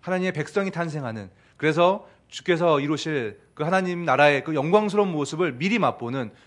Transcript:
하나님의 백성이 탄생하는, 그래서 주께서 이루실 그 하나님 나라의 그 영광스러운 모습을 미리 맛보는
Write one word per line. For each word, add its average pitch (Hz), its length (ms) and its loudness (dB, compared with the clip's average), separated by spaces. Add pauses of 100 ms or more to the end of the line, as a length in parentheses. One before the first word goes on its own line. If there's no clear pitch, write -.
하나님의 185 320 -2
백성이 190 380 -4
탄생하는, 135 600 -8 (240)
그래서 175 520 2 (200)
주께서 165 540 2
이루실 143 580 -4 (140)
그 151 100 -8
하나님 180 400 -2
나라의 143 400 4
그 160 100 -6
영광스러운 196 600 2
모습을 151 400 -2
미리 196 260 -2
맛보는 120 540 -2 (140)